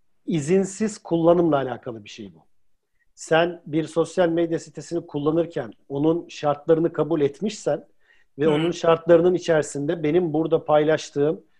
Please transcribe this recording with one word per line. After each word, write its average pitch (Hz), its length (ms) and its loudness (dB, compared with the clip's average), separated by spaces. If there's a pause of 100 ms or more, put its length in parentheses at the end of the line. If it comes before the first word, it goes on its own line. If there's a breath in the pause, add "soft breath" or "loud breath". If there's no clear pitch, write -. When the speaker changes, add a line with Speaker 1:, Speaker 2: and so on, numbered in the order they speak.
(260)
Speaker 1:
izinsiz 190 720 -2
kullanımla 170 580 2
alakalı 123 480 -6
bir 104 60 -20
şey 98 260 -16
bu. 80 40 -20 (760)
Sen 170 500 0
bir 156 180 -2
sosyal 165 460 0
medya 165 300 -2
sitesini 160 480 -10
kullanırken 151 640 -2 (160)
onun 156 380 0
şartlarını 160 680 0
kabul 156 280 0
etmişsen 147 640 -4 (520)
ve 147 60 0
Speaker 2:
Hı. 160 60 4
Speaker 1:
onun 160 200 0
şartlarının 165 600 4
içerisinde 156 720 -2
benim 156 300 0
burada 156 320 0
paylaştığım, 151 760 0 (180)